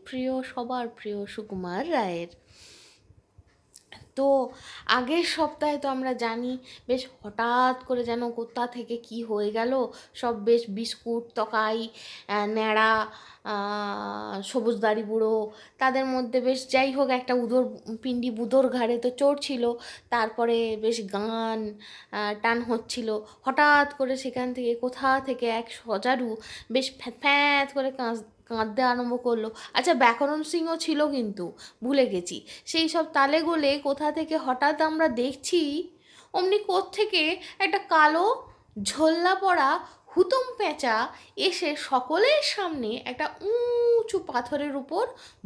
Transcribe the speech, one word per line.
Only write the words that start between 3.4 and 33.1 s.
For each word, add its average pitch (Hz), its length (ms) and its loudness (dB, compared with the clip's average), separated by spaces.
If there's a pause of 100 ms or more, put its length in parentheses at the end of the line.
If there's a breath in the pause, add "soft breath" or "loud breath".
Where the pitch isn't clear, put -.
তো 269 340 4 (360 loud breath)
আগের 254 380 2
সপ্তাহে 302 540 0
তো 277 100 -4
আমরা 262 240 -2
জানি 240 460 -4 (280 loud breath)
বেশ 254 200 0 (160)
হঠাৎ 247 640 2
করে 247 200 -2
যেন 240 260 -2
কোথা 233 360 -4
থেকে 240 300 -8
কি 233 260 -10
হয়ে 208 280 -2
গেল, 240 360 0 (280 loud breath)
সব 233 280 -4
বেশ 233 260 4
বিস্কুট, 233 560 -6 (100)
তকাই, 220 540 0 (400 loud breath)
আহ, 208 180 0
ন্যাড়া, 220 600 4 (380 loud breath)
আহ, 202 1000 -6
সবুজ 220 380 -2
দাড়ি 214 220 2
বুড়ো, 220 480 0 (280 loud breath)
তাদের 262 280 2
মধ্যে 254 340 0
বেশ 254 280 0
যাই 262 240 2
হোক 262 180 0
একটা 247 240 0
উদর 233 420 0 (260)
পিণ্ডি 247 280 -2
বুদোর 240 380 2
ঘাড়ে 240 300 0
তো 247 120 0
চড়ছিল। 277 600 0 (380 loud breath)
তারপরে 233 640 0
বেশ 220 240 0 (120)
গান, 220 640 -4 (380 loud breath)
আহ, 208 300 -4
টান 233 200 2
হচ্ছিল। 233 580 -4 (220 loud breath)
হঠাৎ 285 520 4
করে 262 220 -2
সেখান 247 380 -6
থেকে 240 200 0
কোথা 254 520 0
থেকে 247 200 -2
এক 226 260 -2
সজারু 233 640 -2 (360 loud breath)
বেশ 262 260 0
ফ্যাঁত 240 220 -12
ফ্যাঁত 285 540 4
করে 269 160 0
কাঁচ-, 233 540 -6
কাঁদতে 220 380 -2
আরম্ভ 247 400 0
করলো। 226 280 0 (240 loud breath)
আচ্ছা, 311 200 4
ব্যাকরণ 277 480 4
সিংহ 330 340 -2
ছিল 302 340 0
কিন্তু, 208 420 -4 (320 loud breath)
ভুলে 262 220 4
গেছি। 180 400 -6 (180 loud breath)
সেই 330 240 0
সব 320 240 0